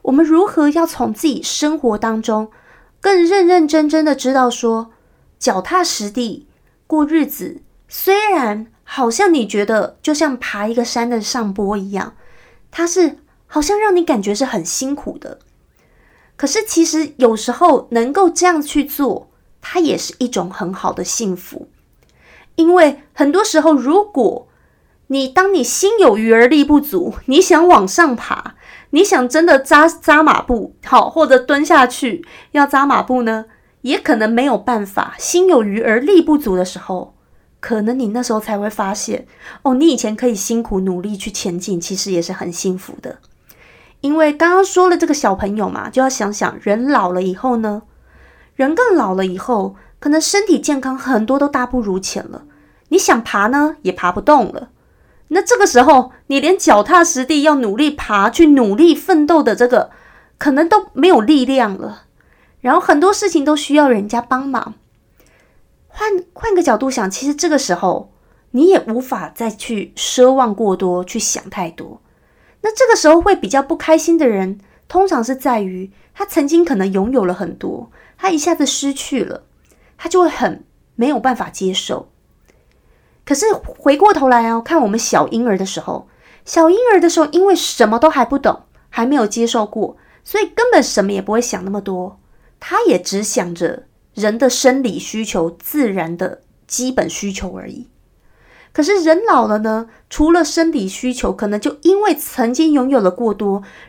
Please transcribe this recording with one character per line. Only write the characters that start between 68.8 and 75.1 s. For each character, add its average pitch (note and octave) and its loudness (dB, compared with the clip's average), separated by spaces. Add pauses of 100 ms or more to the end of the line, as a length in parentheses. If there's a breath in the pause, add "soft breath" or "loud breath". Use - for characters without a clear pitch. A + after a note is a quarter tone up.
无 A3+ -4
法 G#3 -8
再 A3+ -6
去 G#3+ -8
奢 - 4
望 B3+ 2
过 G#3 0
多， F3+ -2
去 A3 -8
想 - -6
太 F3+ -8
多。 - -18 (600)
那 A4 -4
这 C5 2
个 A4+ 4
时 D#4 2
候 E4 8
会 F#4 2
比 A3 -6
较 C4+ 0
不 E4 -4
开 D#4+ 2
心 E4 2
的 D4+ 2
人， G3 -2 (300 soft breath)
通 F#4+ 2
常 D#4 0